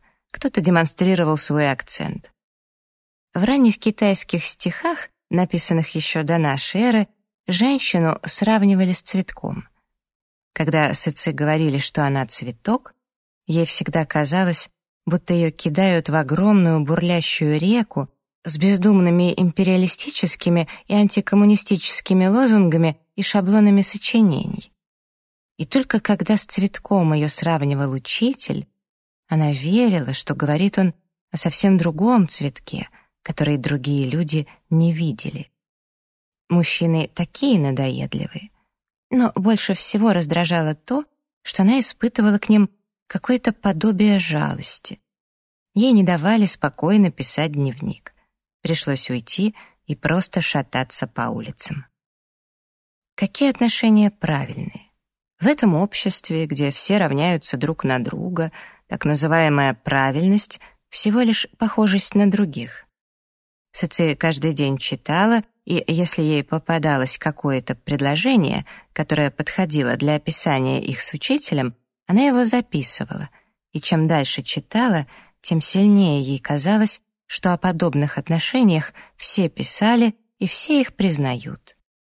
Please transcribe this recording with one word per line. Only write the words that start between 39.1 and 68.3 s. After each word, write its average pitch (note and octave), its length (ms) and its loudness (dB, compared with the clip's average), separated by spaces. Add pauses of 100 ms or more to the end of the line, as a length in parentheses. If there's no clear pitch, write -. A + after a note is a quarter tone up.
Но B3 240 2
больше G3+ 400 0
всего G#3+ 380 0
раздражало E3 600 0
то, C4+ 320 -6 (380)
что - 180 -4
она A#3+ 180 4
испытывала G#3+ 600 0
к - 100 -4
ним G#3 220 4 (340)
какое-то A#3+ 480 -2
подобие G3+ 640 2
жалости. D3 800 -4 (760)
Ей B3 160 4
не G3+ 120 6
давали F#3 420 2
спокойно F3+ 680 2
писать D3+ 400 -4
дневник. C#3 640 -6 (460)
Пришлось D3+ 480 -4
уйти D#3 460 -4 (300)
и D3 100 -6
просто E3+ 460 -2
шататься C3 640 -4
по A#2 220 -6
улицам. A#2 560 -10 (1300)
Какие C4+ 340 -2
отношения A3 600 2
правильные? - 800 -6 (520)
В F#3 80 2
этом B3 260 4
обществе, E3 720 -4
где C#3+ 240 -2
все G3 300 -2
равняются D3+ 580 -2
друг D3 260 -4
на C3 140 0
друга, E3 540 -4 (360)
так - 180 -6
называемая D3 680 2
правильность D3 880 0 (300)
всего G#3+ 320 0
лишь A3+ 260 0 (100)
похожесть G#3+ 560 0
на G3+ 160 4
других. C#3+ 560 -4 (880)
Сы - 160 -6
Ци D#3+ 280 0
каждый D#3+ 380 -2
день C#3 240 -2
читала, G#3+ 640 0 (220)
и F3 220 -4
если E3 340 -2
ей D3+ 220 0
попадалось D3+ 760 -2
какое-то C#3 560 -4
предложение, D3 960 0 (260)